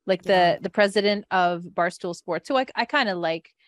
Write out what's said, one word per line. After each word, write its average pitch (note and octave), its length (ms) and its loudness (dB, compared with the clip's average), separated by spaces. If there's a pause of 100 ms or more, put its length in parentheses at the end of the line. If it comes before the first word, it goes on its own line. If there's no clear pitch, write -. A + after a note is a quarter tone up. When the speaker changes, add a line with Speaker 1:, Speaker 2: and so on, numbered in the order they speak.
Speaker 1:
like F#3+ 200 -2
Speaker 2:
Yeah. F3+ 300 4
Speaker 1:
the, - 80 -8
the F#3 60 -6
president G#3 640 0
of F3 320 0
Barstool F3 520 -4
Sports, - 320 -8
who C4+ 100 0
I, C4 80 0 (100)
I A#3 100 -2
kinda A#3 300 -2
like. E3+ 380 -4 (140)